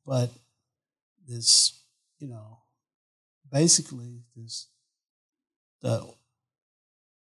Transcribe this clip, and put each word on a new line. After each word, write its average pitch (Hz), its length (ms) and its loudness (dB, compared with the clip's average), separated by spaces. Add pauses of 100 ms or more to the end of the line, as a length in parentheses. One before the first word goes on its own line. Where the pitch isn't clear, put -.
But 123 260 0 (960)
this, 117 460 4 (440)
you 151 100 -12
know, 110 320 -18 (920)
basically 131 720 0 (120)
this, 113 320 -14 (1120)
the, 117 240 -4 (1300)